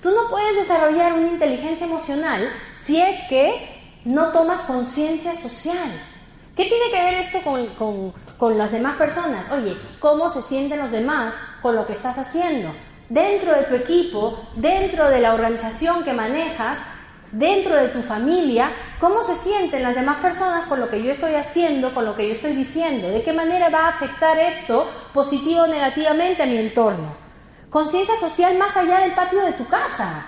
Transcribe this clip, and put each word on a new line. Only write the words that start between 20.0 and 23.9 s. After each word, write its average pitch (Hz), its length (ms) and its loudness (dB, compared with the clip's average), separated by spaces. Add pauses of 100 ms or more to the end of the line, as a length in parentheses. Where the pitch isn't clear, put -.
personas 349 460 0
con 277 140 -2
lo 233 100 -2
que 214 100 -2
yo 247 120 0
estoy 311 240 0
haciendo, 285 580 0
con 240 100 0
lo 208 120 -4
que 214 100 0
yo 214 60 0
estoy 294 220 -2
diciendo? 269 540 -2
¿De 214 140 0
qué 320 100 0
manera 330 360 2
va 320 180 4
a 339 40 4